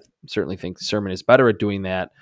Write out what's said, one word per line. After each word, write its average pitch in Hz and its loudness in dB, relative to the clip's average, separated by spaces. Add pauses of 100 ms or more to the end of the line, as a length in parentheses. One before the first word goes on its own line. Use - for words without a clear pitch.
(260)
certainly 92 -4
think 92 -10
Sermon 101 -4
is 90 -8
better 127 6
at 110 2
doing 101 -2
that, 92 -6 (120)